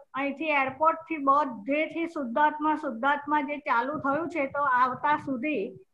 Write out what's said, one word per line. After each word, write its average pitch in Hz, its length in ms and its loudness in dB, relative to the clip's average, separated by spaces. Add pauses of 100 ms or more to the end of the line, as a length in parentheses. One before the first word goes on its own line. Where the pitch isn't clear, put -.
(140)
અહીંથી 277 320 -4
એરપોર્ટથી 311 720 0
બધેથી 285 880 0
શુદ્ધાત્મા, 302 680 0
શુદ્ધાત્મા 285 680 0
જે 285 160 -4
ચાલુ 269 420 -2
થયું 294 300 0
છે 302 180 0
તો 285 160 -2
આવતા 262 540 2
સુધી 254 640 -4 (140)